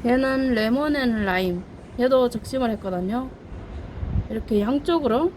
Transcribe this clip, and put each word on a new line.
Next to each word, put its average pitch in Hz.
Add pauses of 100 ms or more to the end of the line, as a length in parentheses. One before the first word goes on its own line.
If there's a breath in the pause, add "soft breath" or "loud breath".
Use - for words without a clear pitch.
얘는 262
레몬 262
앤 226
라임. 185 (380)
얘도 254
적심을 240
했거든요. 196 (1000)
이렇게 220
양쪽으로 285